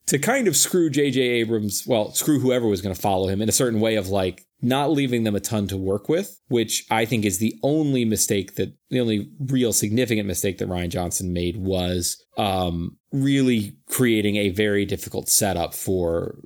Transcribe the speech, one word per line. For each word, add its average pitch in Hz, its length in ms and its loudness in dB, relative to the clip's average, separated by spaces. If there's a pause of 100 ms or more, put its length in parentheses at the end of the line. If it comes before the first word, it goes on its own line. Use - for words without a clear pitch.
to 143 140 0
kind 226 280 0
of 156 80 2
screw 170 360 2
J 143 180 2
J 131 120 2
Abrams, 113 640 0
well, 110 260 0
screw 151 260 2
whoever 123 280 2
was 98 140 2
gonna 95 140 -2
follow 95 340 0
him 98 120 0
in 110 80 0
a - 40 2
certain 117 260 0
way 110 160 2
of, 95 140 -2
like, 95 360 -2 (160)
not 135 300 0
leaving 127 320 0
them 107 120 0
a 98 40 -2
ton 104 280 -2
to 95 100 -4
work 95 320 -2
with, 175 280 -2 (120)
which 113 420 0
I 113 140 2
think 110 180 0
is 101 160 0
the 110 240 0
only 139 400 2
mistake 104 520 0
that, 98 180 -4 (160)
the 127 100 0
only 110 300 0 (100)
real 127 320 0
significant 107 560 0
mistake 95 300 -2
that 101 100 -4
Rian 90 220 -4
Johnson 87 420 -4
made 87 260 -2
was, 92 640 -2 (160)
um, 92 600 -2 (160)
really 135 640 0 (100)
creating 107 480 2
a 104 140 0
very 101 360 0
difficult - 440 -6
setup 87 440 0
for, 87 720 -2